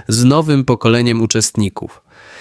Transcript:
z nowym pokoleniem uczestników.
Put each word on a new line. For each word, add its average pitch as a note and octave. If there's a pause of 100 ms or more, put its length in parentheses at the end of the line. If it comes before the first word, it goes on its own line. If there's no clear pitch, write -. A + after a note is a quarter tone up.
z A#2+
nowym C#3+
pokoleniem A#2
uczestników. - (400)